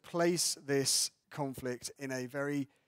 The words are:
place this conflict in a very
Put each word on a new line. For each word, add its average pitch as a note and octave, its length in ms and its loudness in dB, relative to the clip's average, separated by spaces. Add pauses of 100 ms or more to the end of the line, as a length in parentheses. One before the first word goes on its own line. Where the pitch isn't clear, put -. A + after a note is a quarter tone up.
place E3+ 600 2
this C#3 460 2 (220)
conflict C3 640 -4
in C#3 140 -6
a B2+ 160 -4
very C#3+ 400 -2 (200)